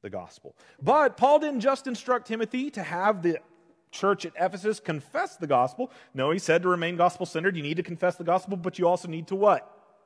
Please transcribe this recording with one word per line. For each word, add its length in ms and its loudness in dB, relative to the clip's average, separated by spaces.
the 80 -12
gospel. 440 -14
But 360 4
Paul 240 6
didn't 200 -2
just 280 0
instruct 400 -4
Timothy 420 -4
to 140 -10
have 380 0
the 180 2
church 340 0
at 120 -10
Ephesus 420 -2
confess 560 -6
the 100 -8
gospel. 440 0
No, 180 0
he 80 0
said 240 2
to 60 0
remain 280 0
gospel-centered. 600 0
You 60 -6
need 160 -4
to 40 -4
confess 340 -2
the 80 -12
gospel, 320 0
but 220 -8
you 80 2
also 220 0
need 200 -8
to 80 -4
what? 360 2